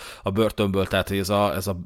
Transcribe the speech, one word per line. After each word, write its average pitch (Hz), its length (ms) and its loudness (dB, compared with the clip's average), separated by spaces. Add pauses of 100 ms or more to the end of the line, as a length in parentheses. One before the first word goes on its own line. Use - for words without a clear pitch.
(240)
a 98 60 -2
börtönből, 101 580 2
tehát 92 200 0
hogy 98 100 -2
ez 95 120 -2
a, 101 260 2
ez 95 120 -4
a, 95 180 -4